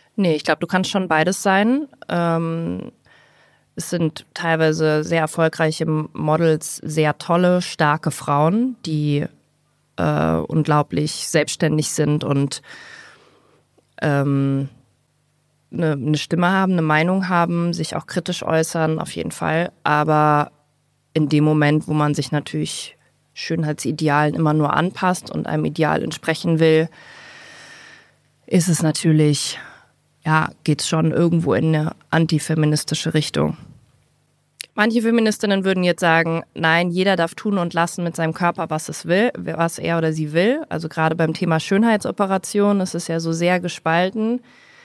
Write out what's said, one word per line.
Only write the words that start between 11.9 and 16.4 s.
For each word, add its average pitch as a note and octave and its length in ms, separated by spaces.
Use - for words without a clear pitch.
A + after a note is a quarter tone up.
sind D3 320
und, C#3 380
ähm, C#3 680
eine, D#3+ 220
eine C#3+ 240
Stimme F3 340